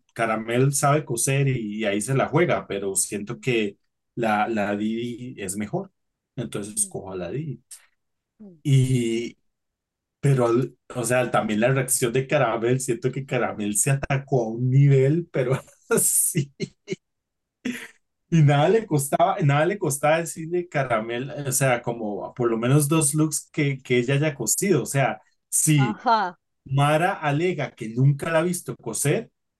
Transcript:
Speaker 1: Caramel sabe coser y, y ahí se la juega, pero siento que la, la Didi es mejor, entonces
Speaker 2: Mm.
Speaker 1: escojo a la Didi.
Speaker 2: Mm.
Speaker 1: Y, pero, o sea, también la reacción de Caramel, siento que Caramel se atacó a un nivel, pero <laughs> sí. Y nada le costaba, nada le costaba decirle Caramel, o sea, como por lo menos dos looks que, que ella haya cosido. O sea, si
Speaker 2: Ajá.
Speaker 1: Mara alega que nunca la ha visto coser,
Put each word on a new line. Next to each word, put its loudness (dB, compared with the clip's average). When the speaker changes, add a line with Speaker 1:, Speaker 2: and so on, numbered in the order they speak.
Speaker 1:
Caramel 0
sabe 2
coser 0
y, -4
y -2
ahí 0
se -2
la 2
juega, 0
pero -6
siento -6
que -2
la, 0
la -2
Didi -6
es -8
mejor, -8
entonces -8
Speaker 2:
Mm. -
Speaker 1:
escojo -6
a -8
la -8
Didi. -8
Speaker 2:
Mm. -20
Speaker 1:
Y, 0
pero, 4
o -4
sea, 2
también 0
la 4
reacción 0
de 0
Caramel, 2
siento -2
que -8
Caramel -2
se 2
atacó 0
a -6
un -2
nivel, 4
pero 0
<laughs> 4
sí. 0
Y 4
nada 6
le 4
costaba, 2
nada 4
le 0
costaba 2
decirle -6
Caramel, -4
o -4
sea, 2
como -6
por 0
lo -2
menos 2
dos 2
looks -2
que, -2
que 0
ella 0
haya 0
cosido. 0
O -6
sea, -2
si 2
Speaker 2:
Ajá. 0
Speaker 1:
Mara 2
alega -2
que -10
nunca 2
la 2
ha 2
visto -4
coser, -2